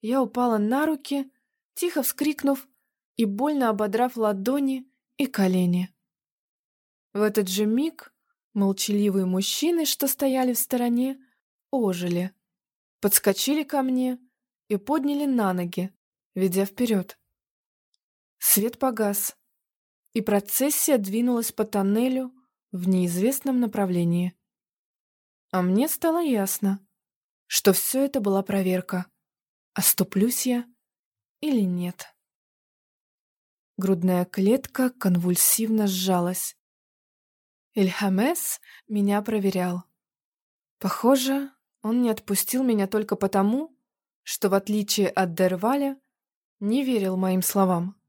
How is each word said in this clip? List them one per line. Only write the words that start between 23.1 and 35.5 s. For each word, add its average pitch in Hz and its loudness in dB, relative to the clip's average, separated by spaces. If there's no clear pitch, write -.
направлении. 180 0
А 185 0
мне 196 2
стало 330 0
ясно, 196 0
что - 2
все 262 0
это 277 -2
была 196 0
проверка, 185 -2
оступлюсь - 0
я 240 -2
или 277 0
нет. 180 -4
Грудная 185 0
клетка 240 0
конвульсивно 208 0